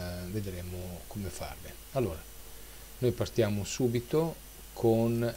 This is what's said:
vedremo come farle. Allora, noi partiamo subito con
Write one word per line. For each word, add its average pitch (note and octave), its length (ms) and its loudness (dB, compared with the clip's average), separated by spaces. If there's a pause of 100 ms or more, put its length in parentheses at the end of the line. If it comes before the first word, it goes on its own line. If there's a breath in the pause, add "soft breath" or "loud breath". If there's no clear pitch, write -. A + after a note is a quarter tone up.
(300)
vedremo F2+ 760 -4
come G2+ 240 -4
farle. - 420 -8 (200)
Allora, G2 300 0 (760 loud breath)
noi B2 140 6
partiamo G#2 520 2
subito C3 720 2 (400)
con A#2 640 6